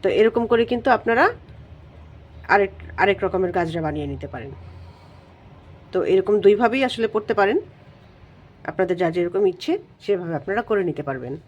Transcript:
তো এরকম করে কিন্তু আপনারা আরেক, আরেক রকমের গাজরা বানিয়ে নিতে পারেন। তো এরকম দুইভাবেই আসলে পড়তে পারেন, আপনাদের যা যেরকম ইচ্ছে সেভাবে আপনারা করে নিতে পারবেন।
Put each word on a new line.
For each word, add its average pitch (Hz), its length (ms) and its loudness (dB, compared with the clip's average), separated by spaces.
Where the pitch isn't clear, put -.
তো 196 60 2
এরকম 226 300 4
করে 233 120 4
কিন্তু 240 160 -2
আপনারা 233 260 2
আরেক, 196 180 2
আরেক 196 220 2
রকমের 190 320 -2
গাজরা 165 300 -2
বানিয়ে 147 260 -4
নিতে 139 220 -10
পারেন। 117 160 -14
তো 185 60 0
এরকম 190 220 2
দুইভাবেই 220 440 6
আসলে 226 260 -2
পড়তে 214 260 -2
পারেন, 208 180 4
আপনাদের 185 320 -2
যা 170 140 2
যেরকম 175 260 0
ইচ্ছে - 200 -6
সেভাবে 175 360 -2
আপনারা 202 300 -4
করে 202 200 2
নিতে 147 180 -8
পারবেন। 127 260 -8